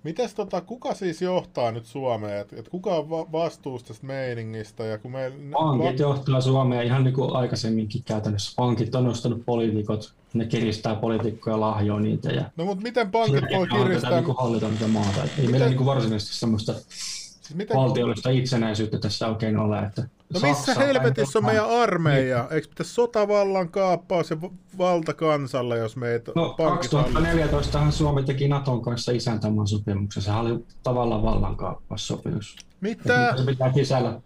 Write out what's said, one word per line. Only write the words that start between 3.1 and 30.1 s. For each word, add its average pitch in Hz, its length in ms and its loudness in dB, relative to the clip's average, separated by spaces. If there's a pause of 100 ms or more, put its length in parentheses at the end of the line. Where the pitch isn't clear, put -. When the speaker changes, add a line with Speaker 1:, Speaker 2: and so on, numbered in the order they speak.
Speaker 1:
vastuussa 151 560 -4
tästä 120 180 -18
meiningistä? 117 800 -8
Ja 110 120 -4
kun 123 140 -12
me 131 200 -6 (220)
Speaker 2:
Pankit 147 320 2
Speaker 1:
va- 135 80 2 (160)
Speaker 2:
johtaa 131 320 2
Suomea 131 400 4
ihan 127 220 4
niinku 131 300 2
aikaisemminkin 110 720 0
käytännössä. 104 520 -2
Pankit 117 400 0
on 127 80 2
nostanut 120 420 -2
poliitikot, 107 680 0 (200)
ne 113 120 2
kiristää 113 500 -2
poliitikkoja, 110 640 -2
lahjoa 104 400 2
niitä 107 320 0
ja 135 260 -2
Speaker 1:
No 165 80 -2
mut 196 180 -4
miten 233 280 -2
pankit 220 320 2 (140)
voi 180 100 2
Speaker 2:
Sitä 208 160 2
Speaker 1:
kiristää? 180 280 2
Speaker 2:
niinku 165 220 2
hallita 117 360 0
tätä 110 180 0
maata. 104 360 2
Ei 101 140 -2
Speaker 1:
Miten 120 140 2
Speaker 2:
meillä 131 160 4
niinku 127 180 2
varsinaisesti 110 500 0
semmoista 110 380 0
Speaker 1:
Siis - 840 -14
miten 214 200 -2
Speaker 2:
valtiollista 127 520 2
itsenäisyyttä 113 680 0
tässä 113 280 -4
oikein 110 300 0
ole, 104 220 0
että - 280 -6 (260)
Speaker 1:
No 185 60 -2
missä 277 260 2
Speaker 2:
Saksa 262 160 2
on 277 60 4
Speaker 1:
helvetissä 233 520 2
on 214 60 2
Speaker 2:
vähän 220 100 4 (100)
Speaker 1:
meidän 233 160 2
armeija? 139 640 4
Speaker 2:
Niin. 151 100 -6
Speaker 1:
Eiks 156 140 -2
pitäisi - 260 -8
sotavallan 202 760 2
kaappaus 180 600 0
ja 160 120 -4
va-, 180 80 -8 (280)
valta 175 360 2
kansalle, 135 640 0
jos 110 180 -2
meitä 120 400 -4
Speaker 2:
No, 170 80 2
Speaker 1:
pankit - 220 -4
hallitsee? 175 100 4
Speaker 2:
kaksituhatta 147 440 2
neljätoistahan 147 720 2
Suomi 143 320 2
teki 135 240 0
Naton 135 340 0
kanssa 117 300 -4
isäntämaan 110 560 0
sopimuksen. 104 560 -2